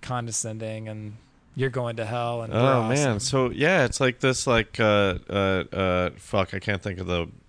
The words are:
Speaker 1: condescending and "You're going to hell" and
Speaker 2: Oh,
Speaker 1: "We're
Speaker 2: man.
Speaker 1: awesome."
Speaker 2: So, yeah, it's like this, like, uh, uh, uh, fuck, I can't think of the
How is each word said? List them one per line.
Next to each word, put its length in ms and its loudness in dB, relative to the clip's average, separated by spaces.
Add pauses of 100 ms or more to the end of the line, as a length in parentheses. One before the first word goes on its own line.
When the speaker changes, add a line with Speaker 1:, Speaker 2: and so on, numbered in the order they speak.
Speaker 1:
condescending 880 -8
and 280 -12 (400)
"You're 140 -2
going 260 -4
to 80 -4
hell" 380 -4
and 100 -10
Speaker 2:
Oh, 40 0 (260)
Speaker 1:
"We're 60 0
Speaker 2:
man. 40 2
Speaker 1:
awesome." 280 2
Speaker 2:
So, 300 2
yeah, 340 2
it's 160 -2
like 200 0
this, 260 0
like, 320 0
uh, 400 4 (100)
uh, 440 0
uh, 440 0
fuck, 380 -2
I 40 -6
can't 240 -4
think 180 -8
of 60 -6
the 200 -2 (220)